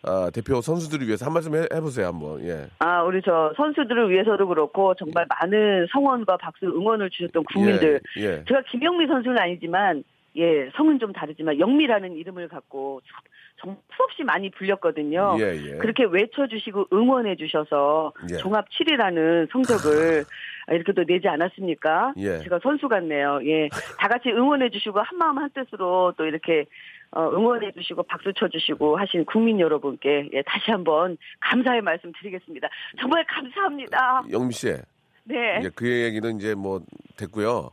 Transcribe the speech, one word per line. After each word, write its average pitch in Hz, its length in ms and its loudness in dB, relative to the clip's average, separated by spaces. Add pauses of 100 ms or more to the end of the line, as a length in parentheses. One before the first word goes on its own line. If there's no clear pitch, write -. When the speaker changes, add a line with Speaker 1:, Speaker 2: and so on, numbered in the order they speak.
Speaker 1:
아, 92 300 0
대표 120 300 -2
선수들을 156 440 -2
위해서 107 200 -2
한 156 80 -2
말씀 160 200 0
해, 160 200 2
해보세요, 135 320 -2
한번. 78 420 -6
예. 76 200 -6 (100)
Speaker 2:
아, 175 240 2
우리 185 200 0
저 160 360 2
선수들을 247 520 2
위해서도 196 380 4
그렇고 175 460 2
정말 170 360 -2
Speaker 1:
예. - 100 0
Speaker 2:
많은 196 520 2
성원과 247 460 2
박수, 165 260 -10
응원을 190 460 0
주셨던 165 340 -4
국민들. 185 560 4 (160)
Speaker 1:
예, 101 60 -6
예. 85 260 -2
Speaker 2:
제가 262 220 2
김영미 320 380 0
선수는 254 300 0
아니지만, 175 640 0 (360)
예, 156 360 2
성은 294 260 4
좀 214 120 -4
다르지만 156 480 -4
영미라는 214 560 2
이름을 175 320 -12
갖고 135 540 -10 (100)
참, - 80 -20 (400)
정말 196 160 -12 (180)
수없이 508 300 0
많이 190 260 -2
불렸거든요. 180 880 0
Speaker 1:
예, 101 160 0
예. 73 220 -8
Speaker 2:
그렇게 226 300 2
외쳐주시고 208 880 -2
응원해주셔서 156 1160 2 (200)
Speaker 1:
예. 180 60 -4
Speaker 2:
종합 202 320 -2
칠위라는 170 840 2
성적을 160 720 4 (440)
Speaker 1:
아. - 40 0
Speaker 2:
이렇게 170 220 0
또 180 100 2
내지 180 240 2
않았습니까? 175 880 0
Speaker 1:
예. 95 220 -2
Speaker 2:
제가 170 240 -2
선수 285 260 0
같네요. 147 560 0
예, 156 240 2 (300)
다 202 100 2
같이 240 220 0
응원해주시고 233 720 2
한마음 320 360 0
한뜻으로 185 800 -2
또 165 80 -2
이렇게, 160 400 0 (480)
어, - 160 -2
응원해주시고 190 760 -2
박수 - 300 -6
쳐주시고 156 640 0
하신 185 280 -2
국민 220 340 2
여러분께, 143 760 0
예, 139 140 -2
다시 - 240 -4
한번 175 460 2 (240)
감사의 240 420 2
말씀 175 380 -4
드리겠습니다. 180 480 -10 (320)
정말 311 260 2
감사합니다. 262 1040 -2
Speaker 1:
영미 123 220 -2
씨. 113 200 -4 (520)
Speaker 2:
네. 233 340 -2
Speaker 1:
이제 95 160 -4
그 117 160 -4
얘기는 117 460 0
이제 104 180 -4
뭐 98 260 -4 (360)
됐고요. 104 560 -4